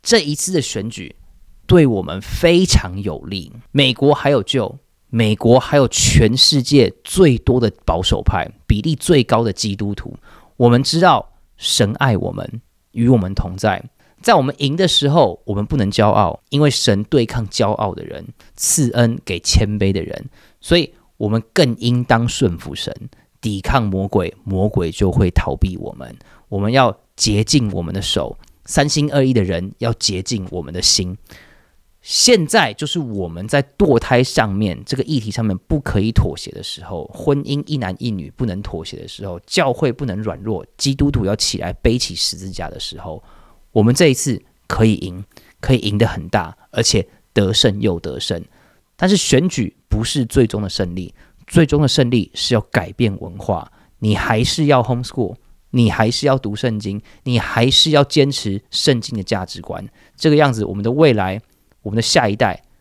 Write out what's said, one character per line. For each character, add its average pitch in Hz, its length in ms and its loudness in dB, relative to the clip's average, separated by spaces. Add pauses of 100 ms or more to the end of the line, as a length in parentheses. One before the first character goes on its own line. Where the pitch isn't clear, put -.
这 226 160 4
一 147 160 -4
次 - 160 -6
的 165 100 2
选 107 280 -6
举 92 260 -14 (520)
对 170 180 8
我 107 160 0
们 85 200 -8
非 175 440 2
常 95 360 0
有 92 180 -6
利， 92 320 -12 (200)
美 131 220 4
国 139 200 4
还 - 160 0
有 135 120 2
救， 120 360 -4 (320)
美 110 260 2
国 120 240 6
还 - 160 -2
有 135 140 4
全 - 460 4
世 131 280 4
界 135 280 4 (120)
最 156 340 4
多 123 220 2
的 113 120 2 (140)
保 85 160 0
守 - 200 0
派， - 280 0 (160)
比 107 160 0
例 160 140 -2
最 147 280 4
高 113 200 0
的 110 80 -2
基 101 240 -4
督 101 180 -6
徒。 - 240 -14 (380)
我 120 140 6
们 120 120 6
知 160 200 0
道 165 320 2 (240)
神 - 420 0
爱 131 160 2
我 - 160 -2
们， 104 300 -10 (300)
与 117 180 0
我 127 80 6
们 95 180 -2
同 92 220 -4
在。 95 260 -2 (380)
在 226 140 4
我 151 60 4
们 131 180 -2
赢 143 160 -2
的 180 120 2
时 143 220 2
候， 139 360 2
我 104 100 -4
们 104 100 -2
不 - 120 -4
能 101 140 0
骄 104 160 4
傲， 101 320 2 (100)
因 143 120 0
为 151 80 4
神 104 360 0
对 127 200 2
抗 110 240 -6
骄 104 220 -2
傲 104 240 -4
的 82 80 -12
人， 78 200 -12 (320)
赐 - 360 0
恩 117 340 2
给 87 140 -6
谦 - 280 2 (120)
卑 98 120 2
的 95 120 -2
人。 - 260 -12 (300)
所 - 180 2
以 165 160 -2 (240)
我 107 100 -4
们 110 140 0 (100)
更 127 260 2
应 123 260 0
当 117 260 2
顺 87 260 0
服 73 200 -12
神， - 180 -8 (460)
抵 101 220 -4
抗 120 220 0
魔 98 240 -2
鬼， 90 240 0 (120)
魔 98 260 0
鬼 85 220 -2
就 95 200 0
会 90 200 2
逃 - 240 0
避 92 220 -2
我 - 160 -12
们。 62 220 -18 (340)
我 98 100 -4
们 104 120 0
要 123 240 4 (200)
洁 107 280 0
净 110 280 2
我 90 100 -6
们 82 100 -8
的 95 80 -6
手， - 380 -4 (280)
三 147 220 0
心 147 240 -2
二 139 140 2
意 131 80 2
的 110 100 2
人 92 360 -6
要 117 140 -2
洁 95 280 -4
净 98 300 -6
我 90 100 -8
们 71 100 -12
的 90 80 -8
心。 90 380 -2 (880)
现 214 420 2
在 147 280 0
就 151 120 -8
是 170 140 -4
我 104 280 -6
们 87 200 -10
在 139 160 0 (120)
堕 151 220 4
胎 127 260 2
上 110 300 -2
面， 95 320 -2
这 - 100 -6
个 131 60 -4
议 143 180 -2
题 107 120 -8
上 117 120 -4
面 98 140 -2 (100)
不 156 120 -2
可 - 200 -2
以 110 120 0
妥 - 260 0
协 - 140 -14
的 - 100 -14
时 - 220 -14
候， 90 280 -10
婚 143 320 0
姻 143 220 -4
一 156 120 -4
男 95 200 -4
一 123 140 -4
女 80 240 -8
不 131 100 -4
能 101 160 -4
妥 82 240 -10
协 - 120 -14
的 - 100 -16
时 - 180 -14
候， 87 220 -10
教 139 260 0
会 127 180 -2
不 135 140 -8
能 104 160 -6
软 107 180 -6
弱， 98 240 -6 (140)
基 139 160 -2
督 143 160 0
徒 120 160 -2
要 101 100 0
起 - 220 -6
来 90 160 -8
背 120 240 0
起 - 160 -6
十 - 240 -6
字 95 140 -12
架 82 180 -10
的 - 100 -16
时 - 200 -12
候， 80 240 -14 (480)
我 107 120 4
们 117 100 4
这 170 140 4
一 131 80 4
次 123 260 -4 (240)
可 - 180 0
以 110 120 4
赢， 92 280 -10 (360)
可 - 160 2
以 - 20 0
赢 104 180 -2
得 107 120 2
很 80 220 -8
大， 82 280 -4 (140)
而 113 100 -2
且 104 260 0 (260)
得 98 200 2
胜 101 260 2
又 92 200 -2
得 67 200 -10
胜。 87 240 -6 (520)
但 180 120 0
是 202 80 4
选 165 320 2
举 120 300 -4 (100)
不 110 160 0
是 123 220 -2
最 113 220 2
终 104 120 -4
的 104 80 -6
胜 90 280 -6
利， 92 180 -10 (320)
最 165 220 4
终 147 160 2
的 139 40 2
胜 123 220 2
利 120 240 0
是 - 220 -2
要 104 60 2
改 90 320 -6
变 107 280 -2
文 87 160 -14
化。 95 340 -6 (280)
你 107 160 0
还 110 280 -2
是 - 220 -2
要 139 160 4
homeschool， 120 540 -4 (340)
你 117 220 2
还 113 180 0
是 117 160 -4
要 135 100 2
读 107 200 -6
圣 110 240 -4
经， 101 200 -6 (240)
你 123 140 0
还 - 320 2
是 - 220 4
要 147 120 6
坚 139 280 2
持 101 280 -4 (120)
圣 127 280 0
经 117 160 -10
的 101 80 -6
价 92 220 -4
值 - 160 -16
观。 - 260 -12 (300)
这 156 140 2
个 147 40 6
样 147 160 4
子， 110 140 -2
我 95 80 -8
们 101 100 -4
的 113 80 0
未 143 220 4
来， 98 280 -2 (400)
我 104 80 -10
们 101 60 -6
的 117 60 0
下 123 260 2
一 101 80 0
代 107 260 -2 (200)